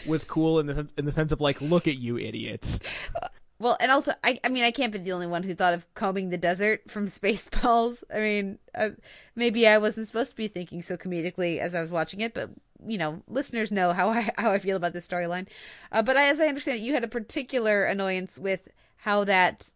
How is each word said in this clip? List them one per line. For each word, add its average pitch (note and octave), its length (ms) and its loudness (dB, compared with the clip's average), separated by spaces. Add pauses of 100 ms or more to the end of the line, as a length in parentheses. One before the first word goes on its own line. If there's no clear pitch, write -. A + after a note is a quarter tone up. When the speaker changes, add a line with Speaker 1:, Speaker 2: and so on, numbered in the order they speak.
Speaker 1:
was D#3 160 0
cool D#3+ 380 2
in C#3+ 60 0
the C#3+ 80 -4
sen-, D3 220 -4
in C#3+ 60 -2
the D3 80 -2
sense D#3 220 0
of, D3 80 0
like, C#3+ 180 2
"Look E3+ 300 2
at C3+ 80 0
you A#2+ 200 -4
idiots." A2 600 -4 (800)
Speaker 2:
Well, A#3 220 2
and B3+ 100 4
also, C#4+ 220 2 (100)
I, B3 220 2
I - 20 2
mean, B3+ 160 0
I A#3 80 4
can't A#3 220 -2
be G#3 60 -6
the F#3 120 -6
only F3 160 -4
one E3+ 160 -4
who F#3+ 100 -4
thought F3 200 2
of F3 200 -4
combing F#3+ 360 -2
the F3+ 80 -2
desert F#3 520 0
from G#3 180 -4
<laughs> G3+ 280 -2
Spaceballs. A#3 760 2
I - 80 -2
mean, G#3 400 -2 (140)
uh, G#3+ 180 -2 (440)
maybe A#3 320 6
I G#3+ 100 10
wasn't G#3+ 300 0
supposed - 240 -2
to - 60 -20
be A3 100 -4
thinking F3+ 340 -10
so F3+ 140 -6
comedically F3 640 -2
as F3 160 -4
I E3+ 60 -2
was D#3+ 100 -6
watching F3 300 -4
it, A3+ 120 -4
but, A2 160 -6 (380)
you A3 100 -4
know, D#3 300 -4
listeners A3+ 460 -4
know F#3 180 4
how F#3 180 2
I, A3+ 240 0
<laughs> - 40 -20
how G#3+ 140 2
I G3 80 2
feel F#3+ 180 -2
about E3+ 160 -2
this F3 140 -10
storyline. F3 400 -4 (440)
Uh, A3 100 2
but B3+ 140 2
I, C#4+ 140 6
as C#4+ 100 2
I D#4 80 6
understand C4+ 320 -2
it, G3+ 40 -8
you B3 100 -2
had A#3+ 100 0
a A#3 60 -2
particular A3 760 0
annoyance F#3+ 560 -2
with F#3+ 220 -2 (420)
how G#3 220 2
that F#3 500 4